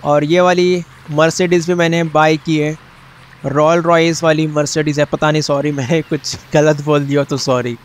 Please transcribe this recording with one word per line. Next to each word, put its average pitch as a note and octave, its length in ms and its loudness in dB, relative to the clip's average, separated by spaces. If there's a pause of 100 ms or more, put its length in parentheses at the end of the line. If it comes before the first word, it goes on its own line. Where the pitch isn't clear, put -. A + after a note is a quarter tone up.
और D3 200 0
ये E3+ 180 2
वाली F3+ 420 2 (280)
Mercedes E3 560 0
भी F3+ 60 0
मैंने E3+ 300 0
बाय D#3 340 2
की D#3 200 -2
है, D3+ 200 -2 (680)
Rolls D#3 400 2
Royce E3 380 2
वाली D#3+ 240 2
Mercedes D3+ 520 -2
है। D3 60 2
पता D3+ 260 -2
नहीं, D3+ 100 0
sorry, D3 300 -2
<laughs> C#3+ 60 -6
मैंने C#3+ 240 -2
कुछ - 360 -8 (160)
गलत D3+ 280 2
बोल D3 240 0
दिया C#3 180 0
तो C#3 140 -4
sorry। B2 480 -4